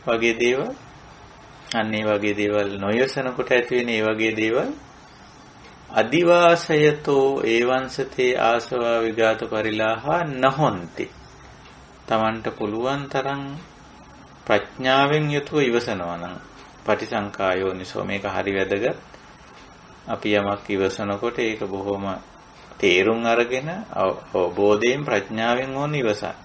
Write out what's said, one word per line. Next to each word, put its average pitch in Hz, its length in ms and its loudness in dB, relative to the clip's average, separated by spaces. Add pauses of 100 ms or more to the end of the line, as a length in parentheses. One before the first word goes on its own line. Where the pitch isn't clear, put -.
වගේ 117 340 0
දේවල්. 127 340 0 (1000)
අන්න 110 240 -2
ඒ 107 100 -2
වගේ 104 300 0
දේවල් 104 420 0
නොයසන 123 540 0
කොට 123 200 -4
ඇති 123 240 2
වෙන 120 140 0
ඒ 110 140 0
වගේ 110 300 0
දේවල් 113 380 0 (1200)
අදිවාසයතෝ 151 1500 4
ඒවංසතේ 127 920 0
ආසවා 117 600 0
විඝාත 110 420 2
පරිලාහ 110 600 -2 (300)
නහොන්ති. 127 720 0 (960)
තමන්ට 110 480 -2
පුළුවන් 117 580 -4
තරම් 139 340 -4 (960)
ප්‍රඥාවෙන් 135 880 2
යුතුව 147 320 0
ඉවසනවා 117 560 0
නම් 87 200 -10 (440)
පටිසංකායෝනිසෝ 98 1200 -2
මේක 98 220 -6
හරි 95 280 -2
වැදගත්. 98 420 0 (1080)
අපි 110 280 -6
යමක් 101 340 0
ඉවසනකොට 101 720 -2
ඒක 110 240 -2
බොහොම 98 420 -6 (720)
තේරුම් 98 500 4
අරගෙන 120 440 0 (240)
අව-, 95 280 -2 (100)
අවබෝධයෙන් 104 720 2
ප්‍රඥාවෙන් 120 720 -2
ඕන 147 220 -4
ඉවසන්න. 104 500 -2